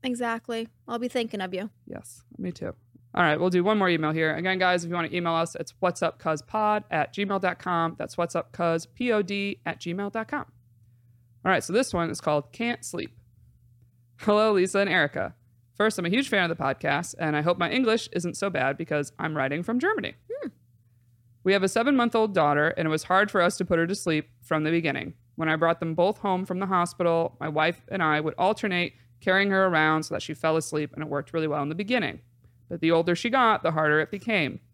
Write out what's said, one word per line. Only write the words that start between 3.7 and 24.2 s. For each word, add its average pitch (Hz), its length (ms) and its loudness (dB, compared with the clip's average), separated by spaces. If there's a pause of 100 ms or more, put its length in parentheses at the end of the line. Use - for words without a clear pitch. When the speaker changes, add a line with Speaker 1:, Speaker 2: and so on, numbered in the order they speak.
Speaker 2:
more 190 120 4
email 156 220 2
here. 160 240 0
Again, 185 240 -2
guys, 180 240 2
if 175 60 -8
you 175 60 -4
wanna 165 180 -2
email 170 200 -2
us, 165 220 -2
it's - 240 -10
what's 180 220 0
up 170 180 -2
cuz 156 220 -2
pod 214 500 0
at 151 220 0
gmail 196 260 -2
dot 185 200 -2
com. 165 400 0
That's - 180 -8
what's 170 180 -2
up - 160 -4
cuz 165 360 -2
pod 214 440 -2 (340)
at 170 140 -6
gmail 196 320 -6
dot 220 160 -6
com. - 240 -6 (920)
All 185 60 2
right, 170 120 2
so - 100 -8
this 254 200 2
one 170 160 0
is - 100 -8
called 147 320 -2
Can't 240 320 -6
Sleep. - 320 -10 (1040)
"Hello, 214 320 4
Lisa 190 260 2
and 202 100 0
Erica. 151 460 0 (400)
First, 214 220 2
I'm 175 80 -4
a 170 40 -2
huge 254 200 0
fan 185 200 2
of 165 60 -2
the - 60 -8
podcast, 143 580 -2
and 151 160 0
I 147 60 0
hope 175 160 2
my 226 140 0
English 233 400 0
isn't 175 260 -4
so 196 120 -2
bad 139 280 0
because 147 400 -4
I'm 156 200 -4
writing 143 260 -2
from 233 160 -2
Germany. 403 360 -2 (160)
Speaker 1:
Hmm. 523 180 -8 (960)
Speaker 2:
We 190 100 4
have 196 100 2
a 190 40 2
seven-month-old 233 680 2
daughter, 147 340 4
and 165 180 -2
it 156 40 0
was 156 140 -2
hard 202 260 4
for 196 100 2
us 175 160 2
to 185 80 -2
put 170 140 2
her 165 80 2
to 190 80 -2
sleep 156 340 -2 (120)